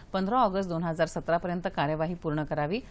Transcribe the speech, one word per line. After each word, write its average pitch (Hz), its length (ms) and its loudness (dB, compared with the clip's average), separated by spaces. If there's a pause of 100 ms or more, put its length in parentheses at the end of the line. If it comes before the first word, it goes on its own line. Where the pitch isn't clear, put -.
(120)
पंधरा 190 260 2
ऑगस्ट 196 300 2
दोन 170 140 -2
हजार 165 240 2
सतरा 165 300 0
पर्यंत 180 400 -2
कार्यवाही 156 380 0
पूर्ण 156 300 -2
करावी, 151 360 -2 (100)